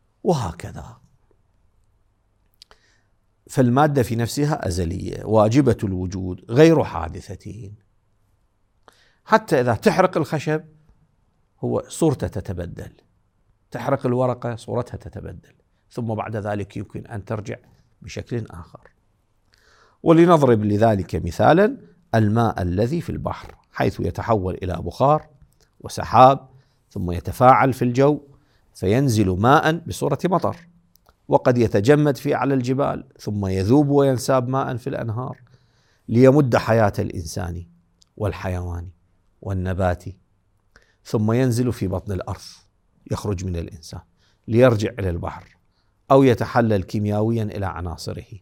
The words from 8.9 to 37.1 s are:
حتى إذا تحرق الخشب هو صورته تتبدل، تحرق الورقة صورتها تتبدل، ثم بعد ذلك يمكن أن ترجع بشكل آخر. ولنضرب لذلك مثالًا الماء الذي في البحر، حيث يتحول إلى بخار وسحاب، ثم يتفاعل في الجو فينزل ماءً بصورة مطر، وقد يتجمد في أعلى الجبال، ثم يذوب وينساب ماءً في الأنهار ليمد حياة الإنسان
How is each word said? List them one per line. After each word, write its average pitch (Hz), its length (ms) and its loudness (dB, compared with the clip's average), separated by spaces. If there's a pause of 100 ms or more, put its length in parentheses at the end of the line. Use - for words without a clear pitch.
حتى 185 360 2
إذا 123 140 2
تحرق 185 420 0
الخشب 156 460 -4 (1000)
هو 120 280 -4
صورته 147 380 -2
تتبدل، 90 640 -10 (800)
تحرق 131 360 -4
الورقة 123 500 -2
صورتها 117 400 -8
تتبدل، - 580 -16 (360)
ثم 113 240 -6
بعد 110 220 -6
ذلك 101 400 -6
يمكن 110 300 -12
أن 107 180 -12
ترجع 110 320 -8 (460)
بشكل 110 480 -8
آخر. - 400 -20 (1120)
ولنضرب 156 640 6
لذلك 101 600 0
مثالًا 156 520 4 (380)
الماء 110 480 0
الذي 107 380 -2
في - 100 -10
البحر، - 440 -10 (180)
حيث 127 280 -4
يتحول 95 540 -2
إلى 90 200 -6
بخار 127 540 -2 (520)
وسحاب، 123 680 4 (420)
ثم 87 200 -6
يتفاعل 123 600 4
في - 100 -6
الجو 135 380 2 (540)
فينزل 110 560 2
ماءً 139 480 2
بصورة 143 460 -4
مطر، 170 440 -4 (600)
وقد 139 300 2
يتجمد 131 580 4
في 143 180 -4
أعلى 135 200 0
الجبال، 135 500 -4 (160)
ثم 104 260 -4
يذوب 101 420 4
وينساب 135 600 2
ماءً 131 280 -4
في 117 100 -10
الأنهار 123 540 -8 (680)
ليمد 131 480 6
حياة 110 420 2
الإنسان 87 680 -8 (500)